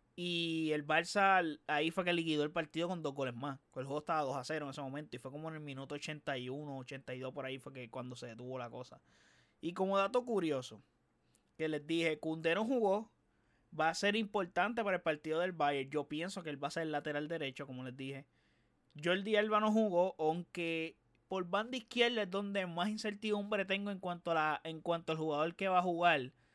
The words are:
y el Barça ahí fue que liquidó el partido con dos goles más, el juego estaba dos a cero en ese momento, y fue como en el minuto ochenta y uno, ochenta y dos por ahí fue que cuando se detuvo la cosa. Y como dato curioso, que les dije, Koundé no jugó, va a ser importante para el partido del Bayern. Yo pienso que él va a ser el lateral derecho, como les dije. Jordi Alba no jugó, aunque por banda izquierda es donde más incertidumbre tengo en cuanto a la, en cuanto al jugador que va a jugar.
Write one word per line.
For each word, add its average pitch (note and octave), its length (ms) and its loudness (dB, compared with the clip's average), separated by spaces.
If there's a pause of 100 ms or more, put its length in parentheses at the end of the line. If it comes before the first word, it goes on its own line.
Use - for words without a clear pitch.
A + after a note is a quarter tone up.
(180)
y E3+ 560 0
el D3 120 0
Barça E3+ 840 4
ahí D#3 240 2
fue F#3 120 -2
que F3 80 2
liquidó D#3+ 320 2
el D3+ 80 0
partido E3 380 -2
con F3 120 -4
dos C#3+ 120 -2
goles C3+ 220 -2
más, C3+ 220 -6 (200)
el C3 80 -6
juego C#3+ 140 -4
estaba D#3 240 0
dos C#3 120 -2
a B2+ 80 -4
cero D3+ 220 -4
en C#3 60 -10
ese D3 100 -8
momento, C#3 340 -8
y B2 40 -10
fue C3 120 -10
como D3+ 160 -10
en D#3+ 80 -8
el D3+ 60 -10
minuto C#3 340 -8
ochenta D3 420 -6
y B2 120 -6
uno, C#3+ 280 -8
ochenta C3 380 -10
y B2+ 40 -10
dos C3 140 -6
por C3+ 120 -6
ahí C3 120 -6
fue C3+ 140 -14
que B2+ 180 -14
cuando B2+ 280 -10
se A#2+ 100 -12
detuvo B2 320 -8
la A#2+ 100 -6
cosa. B2 300 -12 (640)
Y E3+ 100 -2
como F#3+ 260 2
dato A#3+ 280 4
curioso, D3+ 560 -2 (760)
que D#3+ 100 -2
les D3 180 -2
dije, D#3+ 360 0
Koundé D#3+ 340 0
no G#3+ 80 2
jugó, A3 480 2 (680)
va D#3 120 6
a F3 40 0
ser G3+ 220 2
importante G#3 680 0
para G3+ 140 2
el E3+ 60 0
partido D#3 400 0
del F#3 100 2
Bayern. C#3+ 380 2
Yo D3 180 -2
pienso E3+ 340 -6
que E3 80 -8
él C#3+ 140 -6
va C#3 60 -2
a - 20 -6
ser E3+ 120 -2
el D#3 100 -2
lateral D3 340 -2
derecho, C#3+ 400 -4
como B2+ 160 -8
les B2+ 140 -8
dije. C3+ 280 -8 (800)
Jordi F#3+ 320 2
Alba G#3+ 240 4
no G#3+ 100 4
jugó, F#3+ 480 4
aunque E3 800 -2 (320)
por F#3+ 220 0
banda A3 260 0
izquierda A#3 460 0
es F#3 100 -2
donde G3+ 340 -2
más F3 220 -2
incertidumbre G#3 800 -2
tengo G3+ 260 -2
en F#3+ 80 -6
cuanto F3 320 -4
a D#3+ 40 4
la, D#3 280 2
en D#3+ 160 -6
cuanto E3 320 -2
al D#3+ 60 0
jugador D#3 380 2
que G3 120 0
va F#3 120 6
a F3 40 4
jugar. E3+ 480 6 (240)